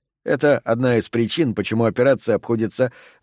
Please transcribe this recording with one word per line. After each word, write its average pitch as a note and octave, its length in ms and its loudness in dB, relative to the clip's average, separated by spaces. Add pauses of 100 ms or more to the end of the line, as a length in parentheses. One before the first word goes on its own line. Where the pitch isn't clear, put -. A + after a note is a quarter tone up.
(220)
Это C#3+ 360 2
одна A#2+ 400 0
из - 100 -2
причин, A#2 460 -2
почему A2+ 300 -2
операция A#2 520 2
обходится A2+ 560 -2 (300)